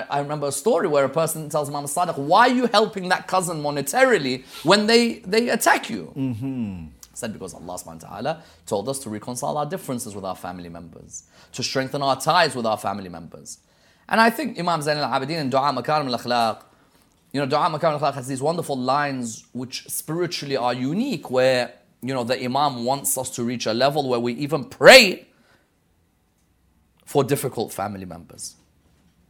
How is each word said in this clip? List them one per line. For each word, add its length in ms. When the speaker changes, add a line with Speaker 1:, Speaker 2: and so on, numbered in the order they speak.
Speaker 1:
I, 80
I 100
remember 280
a 40
story 380
where 160
a 40
person 380
tells 220
Imam 160
Sadiq, 320
"Why 320
are 40
you 140
helping 400
that 180
cousin 380
monetarily 800
when 200
they, 340
they 280
attack 420
you?" 240
Speaker 2:
Mm-hmm. 760
Speaker 1:
Said, 180
"Because 220
Allah 220
subhanahu 280
wa 60
ta'ala 340
told 240
us 100
to 100
reconcile 480
our 80
differences 480
with 120
our 100
family 320
members, 560
to 100
strengthen 380
our 180
ties 340
with 120
our 120
family 300
members." 520
And 100
I 100
think 300
Imam 220
Zain 160
al-Abidin 420
in 100
Dua 220
Makarim 400
al-Akhlaq, 500
you 80
know, 80
Dua 220
Makarim 240
al-Akhlaq 220
has 120
these 140
wonderful 360
lines 760
which 340
spiritually 680
are 160
unique, 580
where, 440
you 120
know, 120
the 180
Imam 400
wants 340
us 120
to 160
reach 220
a 60
level 360
where 100
we 140
even 320
pray 640
for 180
difficult 480
family 320
members. 520